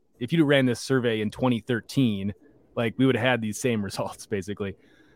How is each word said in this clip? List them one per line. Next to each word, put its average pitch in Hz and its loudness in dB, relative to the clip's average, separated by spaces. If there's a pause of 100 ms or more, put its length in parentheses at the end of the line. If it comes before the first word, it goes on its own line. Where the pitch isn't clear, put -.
(200)
if 123 -6
you 165 4
ran 139 4
this 120 0
survey 117 0
in 104 -2
twenty 123 0
thirteen, 107 -2 (420)
like, 117 -2
we 131 4
would 131 4
have 113 -2
had 123 2
these 107 -6
same 113 0
<laughs> 95 -6
results, - -8
basically. 98 -6 (400)